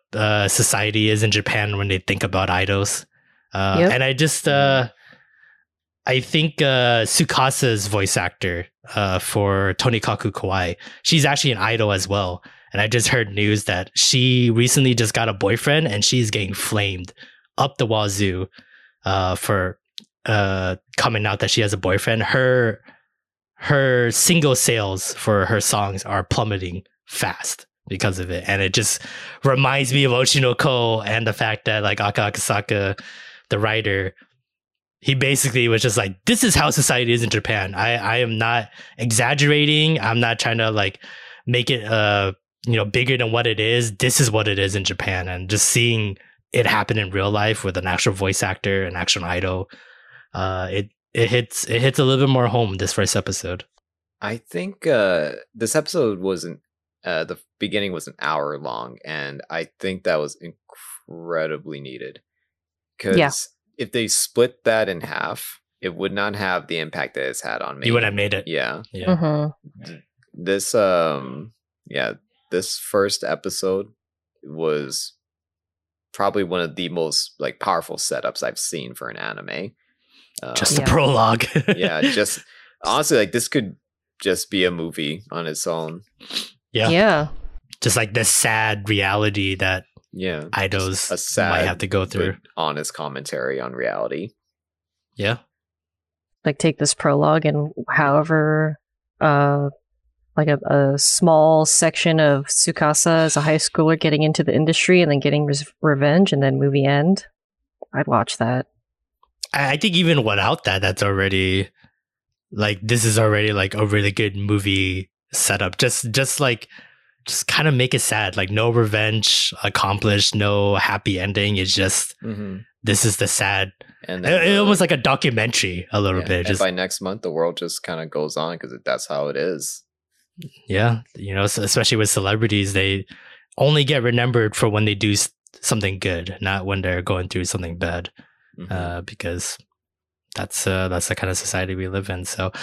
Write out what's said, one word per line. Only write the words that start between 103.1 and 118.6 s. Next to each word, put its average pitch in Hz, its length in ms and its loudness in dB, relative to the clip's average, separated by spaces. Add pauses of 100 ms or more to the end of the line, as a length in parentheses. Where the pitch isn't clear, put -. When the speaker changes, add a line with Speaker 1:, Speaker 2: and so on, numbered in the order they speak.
Speaker 2:
as 151 100 2
a 147 60 2
high 156 140 4
schooler 160 420 2
getting 156 240 2
into 156 200 2
the - 120 2
industry 165 480 4
and 160 80 4
then 143 100 4
getting 147 240 2
res-, 143 260 -2 (120)
revenge 147 500 4
and 139 100 2
then 135 160 2
movie 139 280 2
end. 147 400 2 (680)
I'd 143 120 -2
watch 120 320 0
that. 123 280 -2 (840)
Speaker 1:
I, 139 200 0
I 147 40 0
think 180 200 0
even 165 280 4
without 104 400 0
that, 95 180 0
that's 95 200 0
already, 95 640 2 (840)
like, 104 300 -2
this 110 220 0
is 110 140 2
already, 107 340 2
like, 98 220 0
a 107 120 0
really 101 260 0
good 101 240 -2
movie 95 720 0 (220)
setup. 98 460 -2
Just, 120 320 0
just, 131 300 -2
like, 123 280 0 (580)
just - 220 -4
kinda 151 220 2
make 127 220 2
it 131 80 0
sad. 107 380 -2
Like, 95 120 -2
no 110 200 2